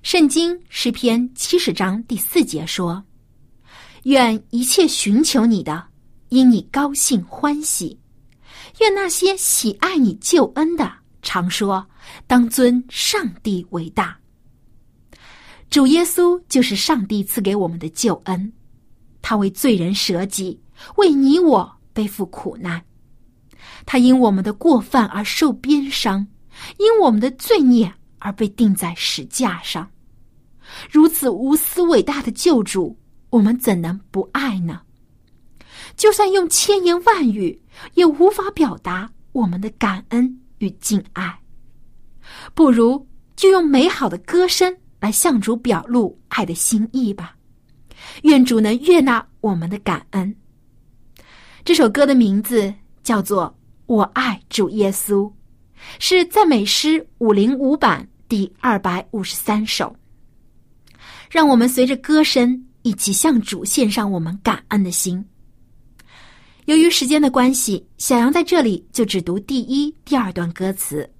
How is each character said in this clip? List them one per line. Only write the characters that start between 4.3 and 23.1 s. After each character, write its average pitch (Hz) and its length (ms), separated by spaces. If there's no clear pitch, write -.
一 240 120
切 320 240
寻 214 380
求 233 220
你 214 160
的， 156 200
因 254 220
你 208 100
高 285 220
兴 226 320
欢 294 380
喜。 - 360
愿 427 140
那 392 140
些 381 260
喜 - 460
爱 359 160
你 240 200
救 294 280
恩 320 200
的， 294 160
常 180 260
说， 196 380
当 247 200
尊 247 440
上 - 360
帝 180 280
为 170 200
大。” - 240
主 277 160
耶 330 180
稣 349 340
就 254 100
是 208 160
上 226 300
帝 208 180
赐 - 160
给 190 160
我 190 100
们 170 120
的 160 100
救 190 260
恩， 190 260
他 - 120
为 202 140
罪 226 260
人 180 200
舍 190 320
己， 185 340
为 392 140
你 277 280
我 269 360
背 214 120
负 196 200
苦 - 320
难。 170 260